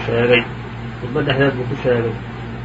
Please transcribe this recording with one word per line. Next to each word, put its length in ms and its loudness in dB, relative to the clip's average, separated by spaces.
sheegay, 360 4
khudba 240 -4
dhexdeed 340 4
buu 100 -4
ku 160 -2
sheegay. 320 2